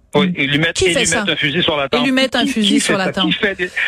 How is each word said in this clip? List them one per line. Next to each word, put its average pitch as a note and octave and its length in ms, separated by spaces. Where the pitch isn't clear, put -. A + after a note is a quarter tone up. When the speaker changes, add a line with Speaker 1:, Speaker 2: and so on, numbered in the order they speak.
Speaker 1:
Oui, D3 220
et C#3 140
lui C#3+ 100
mettre, E3 140
Speaker 2:
Qui - 140
Speaker 1:
et F4+ 60
Speaker 2:
fait C#4+ 80
Speaker 1:
lui A#3+ 60
Speaker 2:
ça ? - 140
Speaker 1:
mettre G3 140
un - 20
fusil D#3 260
sur D#3+ 140
la C#3+ 80
Speaker 2:
Et C#3 40
Speaker 1:
tempe. B3 160
Speaker 2:
lui C4+ 60
mettre C4 260
un A#3+ 80
Speaker 1:
Qui, - 80
Speaker 2:
fusil G#3+ 220
Speaker 1:
qui - 60
Speaker 2:
sur - 140
Speaker 1:
fait G3 40
Speaker 2:
la F#3+ 60
Speaker 1:
ça ? D#3+ 80
Speaker 2:
tempe. F#3+ 140
Speaker 1:
Qui D#3+ 60
fait G3+ 220
des, F3+ 160